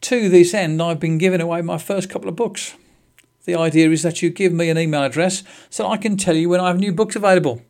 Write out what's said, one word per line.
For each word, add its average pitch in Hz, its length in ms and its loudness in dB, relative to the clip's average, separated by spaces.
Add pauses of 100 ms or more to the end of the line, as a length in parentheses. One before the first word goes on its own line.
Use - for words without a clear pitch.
To 233 280 0
this 175 240 6
end, 165 280 -2
I've 170 180 -2
been 160 200 -2
giving 185 220 2
away 170 200 -4
my 170 160 -4
first 190 320 -6
couple - 180 -8
of 180 80 -8
books. - 380 -6 (720)
The 180 80 -4
idea 160 380 4
is 160 100 0
that 165 220 -4
you 170 80 0
give 185 200 0
me 170 180 0
an 160 100 0
email 151 240 0
address 165 400 -2 (260)
so 214 180 -4
I 208 100 -2
can 202 200 -2
tell 180 180 0
you 165 140 2
when 180 100 2
I 180 100 0
have 180 100 0
new 202 120 0
books 214 240 -2
available 180 540 2